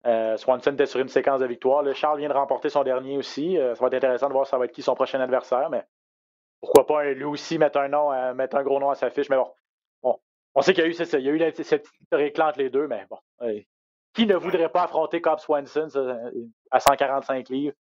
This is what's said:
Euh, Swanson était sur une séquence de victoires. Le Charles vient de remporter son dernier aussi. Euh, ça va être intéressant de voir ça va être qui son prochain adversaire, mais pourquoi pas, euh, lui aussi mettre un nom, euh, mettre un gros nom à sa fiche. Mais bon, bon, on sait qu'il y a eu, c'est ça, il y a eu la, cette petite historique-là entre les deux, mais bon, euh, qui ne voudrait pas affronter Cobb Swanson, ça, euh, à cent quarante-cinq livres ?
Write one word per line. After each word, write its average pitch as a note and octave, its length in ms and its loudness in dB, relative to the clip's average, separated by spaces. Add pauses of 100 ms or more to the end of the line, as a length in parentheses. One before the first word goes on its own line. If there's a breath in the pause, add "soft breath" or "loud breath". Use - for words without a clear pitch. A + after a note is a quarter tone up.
Euh, A2+ 300 0
Swanson C3 360 0
était C3+ 140 2
sur B2+ 140 -2
une B2+ 80 0
séquence C3+ 320 2
de C3 60 2
victoires. C3 360 0
Le C#3 100 0
Charles D3+ 260 0
vient D3 100 -4
de C3+ 60 -2
remporter C#3 340 0
son C#3 160 2
dernier C3 340 -2
aussi. D#3+ 400 -2
Euh, B2 160 0
ça A2 60 -10
va B2+ 80 2
être C3 60 0
intéressant B2+ 340 0
de C3+ 40 -4
voir C3+ 140 0
ça C#3 100 -2
va B2 100 0
être - 60 -10
qui C#3 100 -14
son B2+ 120 0
prochain C3 260 -2
adversaire, B2+ 500 0
mais A#2 120 -4 (800)
pourquoi - 260 6
pas, D3+ 180 0
euh, C#3 100 -2
lui C3+ 100 -8
aussi D3 340 -6
mettre D3 200 2
un C#3 100 0
nom, D3 240 0
euh, B2+ 220 -2
mettre C3 220 -4
un C#3 60 0
gros C#3 180 0
nom C#3 100 0
à C3+ 40 -2
sa B2+ 160 -2
fiche. C#3+ 180 -2
Mais C3+ 80 2
bon, B2+ 140 0 (520)
bon, B2+ 160 0 (360)
on C3+ 80 2
sait F#3 100 4
qu'il E3 120 2
y - 20 2
a E3+ 40 0
eu, - 20 -8
c'est E3 120 -6
ça, D3+ 140 -2
il C3 80 -2
y - 20 0
a D3 40 0
eu D#3 60 0
la, D#3+ 140 0
cette D3+ 300 -2
petite - 180 -20
historique-là D3+ 480 0
entre C#3+ 120 -4
les C3 100 -2
deux, C#3+ 160 0
mais G#2+ 240 -8
bon, G#2 80 -16 (240)
euh, A2 180 -4 (540)
qui A3+ 120 2
ne F#3+ 100 4
voudrait E3 320 0
pas F3+ 160 2
affronter D#3+ 360 -2
Cobb D#3+ 200 0
Swanson, D3 480 -2
ça, C#3 100 -6
euh, B2 320 -6 (400)
à C3 100 2
cent C#3 160 6
quarante-cinq C3+ 520 -2
livres ? C#3 340 -4